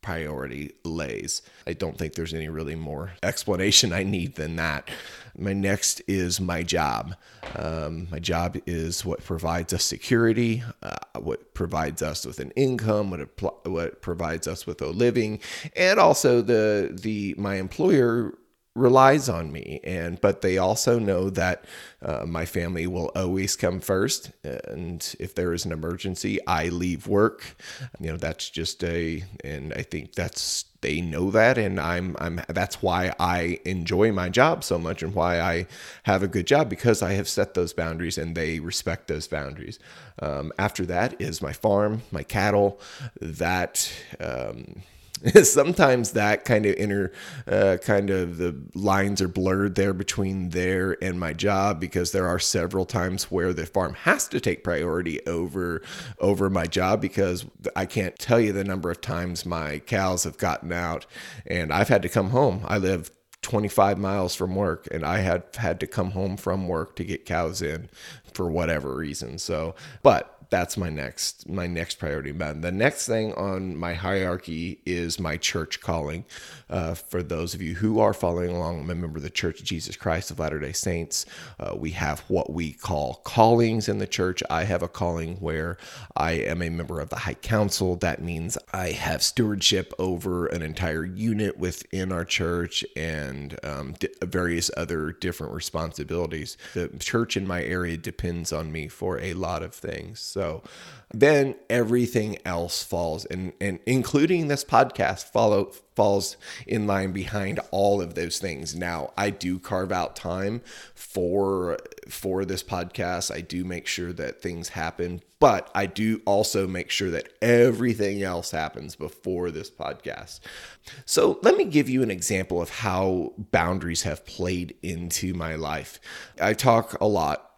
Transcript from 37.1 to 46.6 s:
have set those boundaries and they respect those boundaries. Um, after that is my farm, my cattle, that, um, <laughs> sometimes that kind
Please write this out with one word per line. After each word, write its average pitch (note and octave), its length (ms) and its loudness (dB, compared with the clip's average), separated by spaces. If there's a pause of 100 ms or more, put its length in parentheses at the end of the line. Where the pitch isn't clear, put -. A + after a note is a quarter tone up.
have G2 140 0
set - 280 0
those F2+ 180 0
boundaries E2 440 -2
and E2 160 -4
they E2 260 -2
respect E2 500 -4
those D#2 180 -4
boundaries. D2 520 -8 (400)
Um, D2 380 -4
after G2 280 -2
that F2+ 340 0
is E2 220 -4
my - 100 -4
farm, G#2+ 600 2
my D2 120 -4
cattle, G2+ 560 4 (400)
that, E2+ 720 -2 (300)
um, B1 600 -8 (380)
<laughs> A#2+ 220 12
sometimes C#3 680 6
that G#2 340 2
kind G#2+ 200 4